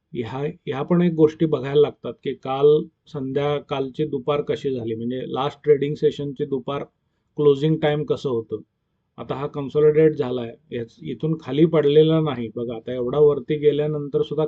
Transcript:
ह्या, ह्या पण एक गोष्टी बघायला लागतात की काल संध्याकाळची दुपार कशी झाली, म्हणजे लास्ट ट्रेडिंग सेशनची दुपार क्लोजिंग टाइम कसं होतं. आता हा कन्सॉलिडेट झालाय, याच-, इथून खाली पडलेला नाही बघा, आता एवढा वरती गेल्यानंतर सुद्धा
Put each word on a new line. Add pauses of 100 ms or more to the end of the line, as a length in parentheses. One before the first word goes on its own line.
(140)
ह्या, (140)
ह्या
पण
एक
गोष्टी
बघायला
लागतात (100)
की
काल (300)
संध्याकाळची
दुपार
कशी
झाली,
म्हणजे
लास्ट
ट्रेडिंग
सेशनची
दुपार (520)
क्लोजिंग
टाइम
कसं
होतं. (600)
आता
हा
कन्सॉलिडेट
झालाय, (160)
याच-,
इथून
खाली
पडलेला
नाही
बघा,
आता
एवढा
वरती
गेल्यानंतर
सुद्धा